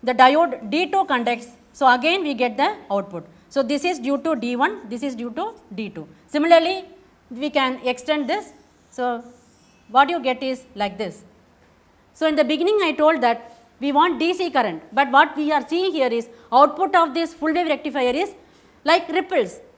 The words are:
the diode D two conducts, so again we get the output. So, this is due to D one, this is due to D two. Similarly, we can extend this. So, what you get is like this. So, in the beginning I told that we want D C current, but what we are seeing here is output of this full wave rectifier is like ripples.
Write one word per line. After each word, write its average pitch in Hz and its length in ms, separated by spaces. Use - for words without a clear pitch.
the 240 100
diode 262 560
D 320 180
two 392 180
conducts, 240 420
so 262 200
again 320 300
we 294 120
get 240 220
the 370 200
output. 190 340
So, 277 160
this 277 200
is 359 140
due 269 200
to 311 180
D 240 180
one, 285 340
this 226 140
is 269 140
due 233 160
to 381 220
D 208 160
two. 156 160
Similarly, 339 560
we 262 200
can 262 340
extend 254 460
this. 392 220
So, 240 340
what 269 220
you 339 100
get 254 220
is 262 220
like 202 240
this. 185 240
So, - 140
in 311 80
the 294 80
beginning 339 400
I 330 80
told 302 300
that 233 360
we 277 140
want 302 260
D 330 160
C 349 160
current, 214 320
but 247 200
what 294 240
we 302 160
are 285 160
seeing 359 240
here 269 160
is 233 200
output 294 440
of 330 180
this 330 180
full 311 220
wave 339 140
rectifier 269 420
is 330 240
like 330 260
ripples. 330 520